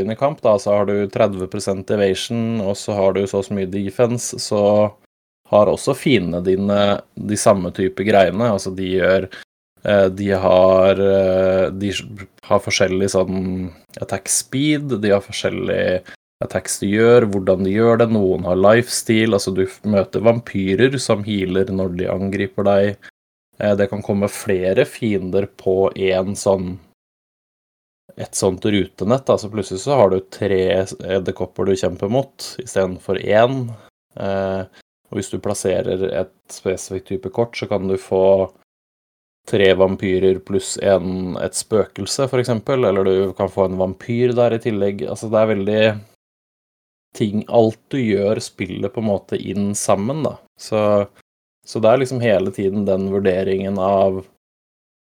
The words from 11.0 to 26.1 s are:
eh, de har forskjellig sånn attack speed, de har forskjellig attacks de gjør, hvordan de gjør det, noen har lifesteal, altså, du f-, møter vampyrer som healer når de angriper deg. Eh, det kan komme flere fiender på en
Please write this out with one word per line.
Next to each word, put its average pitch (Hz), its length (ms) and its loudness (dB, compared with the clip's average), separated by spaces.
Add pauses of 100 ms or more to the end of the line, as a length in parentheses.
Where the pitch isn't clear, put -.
eh, 95 720 2
de 98 180 -6 (580)
har 104 120 2
forskjellig 95 520 0
sånn 92 600 -2 (280)
attack - 280 -8
speed, 143 720 -2
de 104 120 2
har 98 120 2
forskjellig 92 800 -2 (400)
attacks - 380 -6
de 101 120 -2
gjør, 113 400 6
hvordan 95 320 0
de 95 100 0
gjør 113 260 2
det, 117 120 2
noen 92 360 0
har 92 120 2
lifesteal, 110 760 2
altså, 98 180 -2
du 95 100 2
f-, - 200 -12
møter 98 400 0
vampyrer 117 760 2
som 104 260 -2
healer 95 480 -2
når 95 280 -4
de 92 80 -2
angriper 98 560 -4
deg. 101 460 0 (500)
Eh, 104 160 2
det 101 140 0
kan 101 120 -8
komme 101 300 -2
flere 95 560 0
fiender 98 580 -2
på 95 480 0
en 95 380 -2